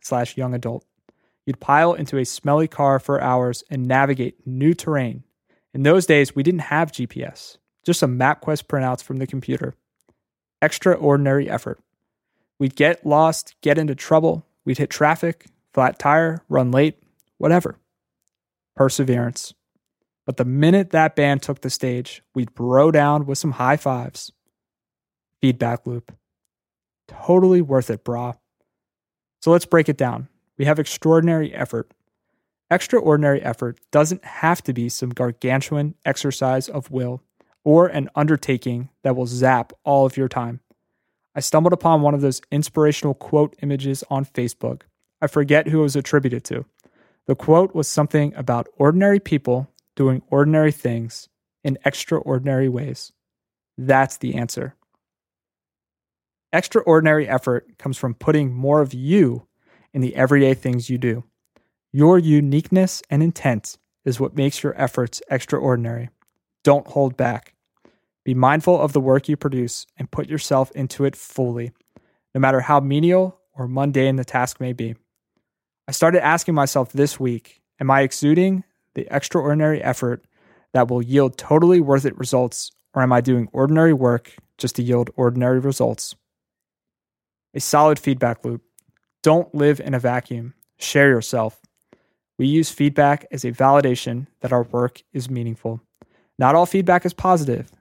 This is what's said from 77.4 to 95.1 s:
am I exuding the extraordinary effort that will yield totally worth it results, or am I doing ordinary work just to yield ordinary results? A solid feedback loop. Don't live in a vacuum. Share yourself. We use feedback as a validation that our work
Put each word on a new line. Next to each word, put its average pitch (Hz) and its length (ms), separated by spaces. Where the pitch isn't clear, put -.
am 135 100
I 135 120
exuding 180 640
the 135 180
extraordinary 151 720
effort 123 440
that 123 140
will 123 120
yield 131 380
totally 170 420
worth 139 240
it 135 140
results, 127 520
or 135 80
am 127 140
I 120 80
doing 120 300
ordinary 156 420
work 123 400
just - 180
to 127 60
yield 120 340
ordinary 127 440
results? 127 540
A 139 60
solid 151 380
feedback 127 460
loop. 120 160
Don't 160 320
live 147 260
in 135 140
a 127 40
vacuum. 123 540
Share 143 320
yourself. 117 540
We 131 100
use 156 240
feedback 143 600
as 139 120
a 123 100
validation 131 760
that 123 120
our 123 120
work 123 380